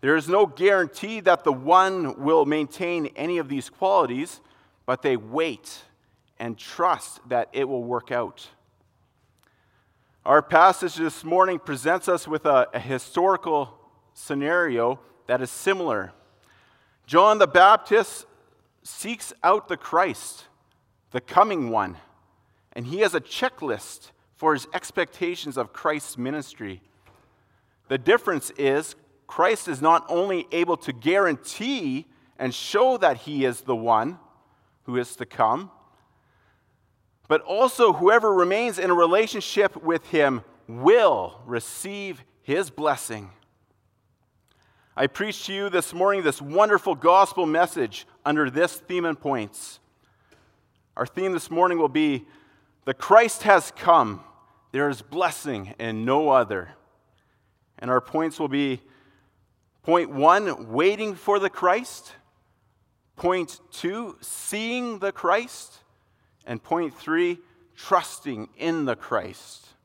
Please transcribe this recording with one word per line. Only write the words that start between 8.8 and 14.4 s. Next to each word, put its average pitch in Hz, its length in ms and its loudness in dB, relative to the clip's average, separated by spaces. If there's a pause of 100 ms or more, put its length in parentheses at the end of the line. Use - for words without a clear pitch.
Our 147 200 4
passage 175 500 2
this 160 300 -8
morning 180 340 0
presents 160 500 -4
us 175 200 -2
with 151 180 -6
a, 131 300 4
a 123 40 -4
historical 151 920 -2 (400)
scenario 139 840 -2 (260)